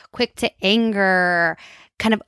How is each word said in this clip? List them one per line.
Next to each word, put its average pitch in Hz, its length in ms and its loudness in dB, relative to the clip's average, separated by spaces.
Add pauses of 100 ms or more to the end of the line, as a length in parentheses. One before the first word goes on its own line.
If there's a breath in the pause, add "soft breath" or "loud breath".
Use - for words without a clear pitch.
(120)
quick - 260 -6
to - 120 -2 (140)
anger, 190 920 0 (420 loud breath)
kind 226 160 0
of 214 140 0